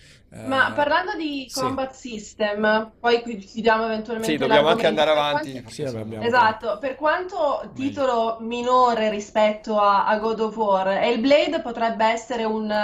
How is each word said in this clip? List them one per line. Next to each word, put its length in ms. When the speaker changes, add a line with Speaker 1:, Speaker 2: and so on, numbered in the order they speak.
Speaker 1:
Ma 240
Speaker 2:
Eh, 40
Speaker 1:
parlando 420
di 320
Speaker 2:
sì. 120
Speaker 1:
combat 320
system, 1040
poi 240
qui 160
chiudiamo 460
eventualmente 480
Speaker 3:
Sì, 60
dobbiamo 300
anche 140
Speaker 1:
l'argomento. 60
Speaker 3:
andare 240
Speaker 1:
Per 60
Speaker 3:
avanti, 340
Speaker 1:
quanto 180
Speaker 2:
Sì, 140
vabbè, 160
abbiamo 240
Speaker 1:
Esatto, 560
per 160
quanto 680
Speaker 2:
Meglio. 100
Speaker 1:
titolo 680
minore 680
rispetto 680
a, 280
a 120
God 220
of 160
War, 320
Hellblade 720
potrebbe 440
essere 380
un, 260